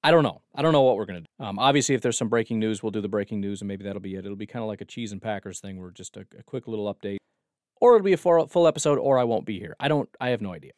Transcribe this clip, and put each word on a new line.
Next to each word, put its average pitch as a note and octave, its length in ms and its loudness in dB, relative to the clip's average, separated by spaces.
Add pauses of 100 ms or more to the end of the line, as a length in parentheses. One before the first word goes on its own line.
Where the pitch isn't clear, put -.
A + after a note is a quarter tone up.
I D3+ 80 4
don't D#3+ 140 6
know. - 160 -4 (140)
I C#3 80 -4
don't D#3+ 100 4
know D3 80 6
what B2+ 160 6
we're G#2 80 -4
gonna F#2 160 -10
do. - 240 -16
Um, G2+ 140 -8
obviously, C#3 360 2
if A#2 60 0
there's A#2+ 160 -2
some A2+ 140 -4
breaking A2+ 280 -2
news, A2 240 -2
we'll A2 80 -4
do G#2 120 -6
the G2+ 60 -6
breaking G2+ 340 -4
news, G2+ 180 -8
and G2+ 80 -10
maybe G2 160 -10
that'll G2+ 160 -8
be G2 140 -10
it. F#2+ 100 -10
It'll G2+ 100 -10
be G2+ 120 -12
kinda A#2 180 -10
like G#2+ 160 -8
a G2+ 60 -12
Cheese A2+ 260 -12
and G2 80 -12
Packers G2+ 400 -8
thing, G2 180 -14
where F#2 120 -14
just F#2 260 -20
a, G2+ 100 -18 (120)
a B2 40 -20
quick - 240 -12
little G#2 260 -6
update. G2 260 -8 (640)
Or A#3+ 140 10
it'll G3+ 80 4
be F#3+ 100 4
a - 20 0
full, E3+ 300 2
full E3+ 200 4
episode, D3+ 320 2
or C3+ 200 4
I B2 60 4
won't A#2 200 0
be G#2 140 -8
here. - 200 -12
I C#3 100 -2
don't, D3 200 0 (100)
I B2+ 120 -2
have A#2 100 -2
no F#2+ 140 -8
idea. - 240 -18